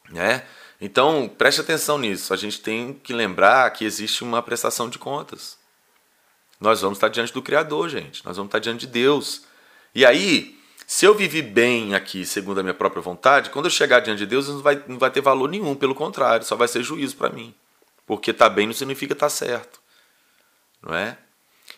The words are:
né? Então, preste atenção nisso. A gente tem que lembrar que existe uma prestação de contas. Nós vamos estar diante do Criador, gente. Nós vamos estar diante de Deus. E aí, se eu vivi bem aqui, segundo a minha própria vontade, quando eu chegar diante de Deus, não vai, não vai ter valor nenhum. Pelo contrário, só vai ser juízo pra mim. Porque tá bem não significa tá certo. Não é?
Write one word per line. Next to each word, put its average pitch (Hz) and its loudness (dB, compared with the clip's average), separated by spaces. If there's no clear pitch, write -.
né? 104 -2
Então, 127 2
preste 143 2
atenção 151 -2
nisso. 101 -4
A - 0
gente 104 -6
tem 120 -6
que 139 -14
lembrar 113 4
que 110 -6
existe 104 -6
uma 120 -2
prestação 117 -4
de 117 -12
contas. - -10
Nós 104 4
vamos 98 -2
estar 110 2
diante 117 -4
do 127 -8
Criador, 156 -2
gente. 85 -12
Nós 90 -10
vamos 101 -8
estar 107 -2
diante 117 -6
de - -12
Deus. 127 0
E 123 6
aí, 139 4
se - 2
eu 208 10
vivi 165 -2
bem 117 2
aqui, 95 -4
segundo 98 -4
a - 0
minha 92 -4
própria 92 -2
vontade, 113 2
quando 143 -6
eu 170 0
chegar 123 4
diante 107 -4
de 101 -4
Deus, 135 0
não 143 -8
vai, 143 2
não 127 -12
vai 127 2
ter 143 -2
valor 135 2
nenhum. 175 -4
Pelo 135 -2
contrário, 135 0
só - -4
vai 117 2
ser 120 -4
juízo 143 -8
pra - -2
mim. 113 -16
Porque 110 -4
tá 110 6
bem 104 0
não 113 -6
significa 135 -6
tá 147 0
certo. 120 -8
Não - -8
é? 104 -6